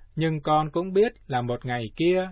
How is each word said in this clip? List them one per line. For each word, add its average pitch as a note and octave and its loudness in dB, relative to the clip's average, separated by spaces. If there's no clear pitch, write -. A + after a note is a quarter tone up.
nhưng D#3 0
con D3+ 2
cũng F#3 -2
biết G#3+ 4
là B2+ -2
một A#2+ -4
ngày B2 -4
kia F#3 2